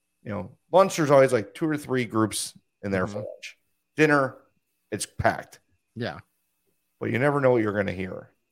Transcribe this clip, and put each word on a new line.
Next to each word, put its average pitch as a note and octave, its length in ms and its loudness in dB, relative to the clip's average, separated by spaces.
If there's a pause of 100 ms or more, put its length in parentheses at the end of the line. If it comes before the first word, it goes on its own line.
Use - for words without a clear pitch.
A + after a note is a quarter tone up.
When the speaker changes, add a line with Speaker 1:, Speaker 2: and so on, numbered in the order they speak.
(240)
Speaker 1:
you A#2+ 80 -12
know, F#2 200 -10 (200)
lunch, F#3+ 240 4
there's D3 160 2
always, C3+ 220 6
like, G#2+ 200 -2
two E3 140 -4
or D#3 80 -2
three B2+ 300 -4
groups A2 480 -2 (280)
in G2+ 100 -6
there F#2 160 0
for G2+ 120 -10
Speaker 2:
Mm-hmm. - 80 -10
Speaker 1:
lunch. - 300 -18 (400)
Dinner, D3 400 2 (540)
it's G#2 140 -6
packed. - 540 -4 (360)
Speaker 2:
Yeah. G2 240 -8 (840)
Speaker 1:
But A2+ 100 -4
you A#2 80 -2
never C#3+ 220 0
know B2+ 100 4
what A#2+ 100 2
you're G#2 140 -2
gonna G2 160 -2
hear. F#2 380 -10 (220)